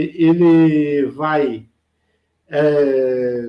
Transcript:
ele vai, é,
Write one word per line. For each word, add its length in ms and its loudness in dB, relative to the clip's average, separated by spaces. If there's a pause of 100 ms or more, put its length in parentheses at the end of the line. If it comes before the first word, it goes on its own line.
(160)
ele 920 2
vai, 600 -4 (840)
é, 1000 -2